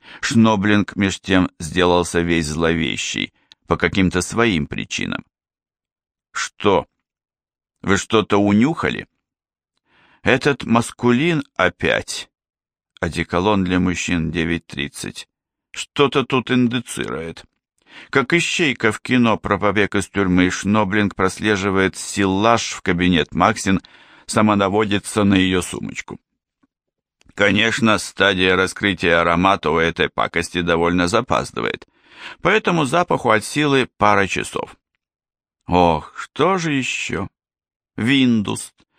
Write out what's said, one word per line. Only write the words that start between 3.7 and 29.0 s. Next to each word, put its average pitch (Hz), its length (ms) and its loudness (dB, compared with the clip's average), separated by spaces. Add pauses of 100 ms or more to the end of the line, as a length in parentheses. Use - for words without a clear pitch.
каким-то 90 460 0
своим 101 440 0
причинам. 50 580 -8 (1120)
«Что? - 500 0 (920)
Вы 95 160 0
что-то 104 400 0
унюхали?» 101 720 0 (1120)
«Этот 131 420 0
маскулин 123 800 0 (120)
опять. - 760 -2 (720)
Одеколон 90 640 -2
для 90 160 0
мужчин 85 500 -2
девять 82 360 -4
тридцать. - 640 -12 (420)
Что-то - 540 0
тут 127 260 -2
индуцирует». 110 920 -4 (680)
Как 135 240 0
ищейка 147 580 0
в - 80 -8
кино 117 380 2
про 101 200 -2
побег 98 360 0
из 101 160 -2
тюрьмы, 90 400 2
Шноблинг 101 640 0
прослеживает 95 840 0
силаж 101 760 0
в - 100 -14
кабинет 87 520 0
Максин, 95 460 2 (460)
самонаводится 104 1000 0
на 98 120 4
её 92 260 2
сумочку. - 580 -12 (1120)
Конечно, 104 640 2
стадия - 580 2
раскрытия 90 680 2